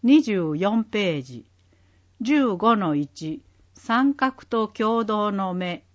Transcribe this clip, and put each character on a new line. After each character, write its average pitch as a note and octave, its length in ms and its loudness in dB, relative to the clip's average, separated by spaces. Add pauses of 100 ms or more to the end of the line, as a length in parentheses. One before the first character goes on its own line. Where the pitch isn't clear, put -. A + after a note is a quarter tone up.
二 C#4+ 200 6
十 F3 320 -2
四 G#3 300 0
ペ F#3+ 360 -2
ー - 20 -10
ジ。 B2+ 240 -16 (720)
十 B3+ 360 2
五 A3 200 4
の F3 180 0
一、 D3+ 480 -6 (320)
参 C4 420 0
画 C4 160 0 (160)
と A3 200 -2
共 A3+ 360 -2
同 G#3 280 -2
の F#3+ 220 -4
目 F3+ 400 -8